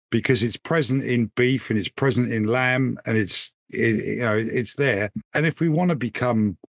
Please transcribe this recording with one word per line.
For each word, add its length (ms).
because 320
it's 140
present 460
in 320
beef 340
and 100
it's 100
present 420
in 140
lamb 600
and 120
it's, 340
it, 360
you 160
know, 160
it's 380
there. 340
And 120
if 160
we 80
wanna 260
become, 640